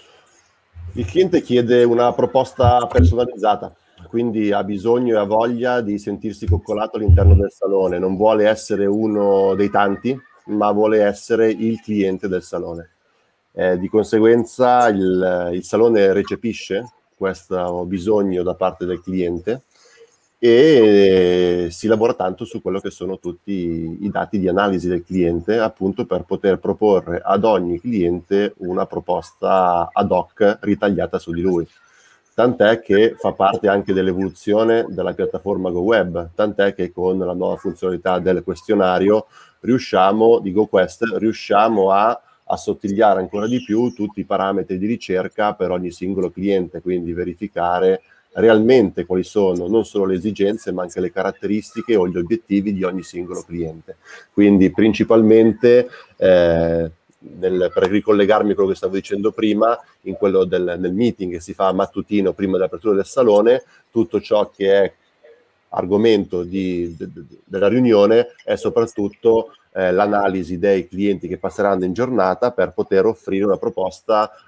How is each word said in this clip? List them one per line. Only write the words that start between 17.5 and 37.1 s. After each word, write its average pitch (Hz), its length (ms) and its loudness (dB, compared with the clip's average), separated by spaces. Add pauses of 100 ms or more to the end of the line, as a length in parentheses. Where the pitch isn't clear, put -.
bisogno 95 580 -2
da 87 120 -4
parte 92 300 -4
del 87 160 -6
cliente 92 640 -6 (800)
e 98 1300 6
si 95 200 -8
lavora 113 260 2
tanto 95 300 -6
su - 180 -12
quello 92 160 -4
che 98 120 -10
sono 92 280 -10
tutti 85 840 -8
i 101 60 -4
dati 92 300 -4
di 92 80 0
analisi 92 400 0
del 87 180 -4
cliente, 90 540 -2
appunto 101 480 -4
per 90 160 -4
poter 95 380 -2
proporre 92 600 0
ad 98 220 0
ogni 90 380 0
cliente 98 760 -2
una 92 280 -6
proposta 90 1080 -2
ad 101 200 0
hoc 101 480 0
ritagliata 95 580 -2
su 85 140 -10
di 85 80 -6
lui. 87 260 -2 (680)
Tant'è 113 440 2
che 110 400 2
fa 95 140 -4
parte 98 340 0
anche 98 260 0
dell'evoluzione 98 960 0
della 92 240 -6
piattaforma 92 580 -6
GoWeb, 87 640 -2
tant'è 101 360 -2
che 90 200 -8
con 92 260 -2